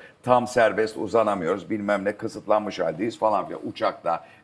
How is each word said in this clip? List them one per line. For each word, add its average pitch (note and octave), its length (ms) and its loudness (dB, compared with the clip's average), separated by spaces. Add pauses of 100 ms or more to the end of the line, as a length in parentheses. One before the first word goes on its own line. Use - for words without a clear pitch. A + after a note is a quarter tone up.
(240)
Tam B2 240 4
serbest G#2+ 500 2
uzanamıyoruz, G2 720 0
bilmem G2+ 360 -2
ne, G#2 120 -4
kısıtlanmış G#2 600 -2
haldeyiz F2 400 -4
falan G#2 280 2
filan. - 200 -10
Uçakta F#2 580 -2 (180)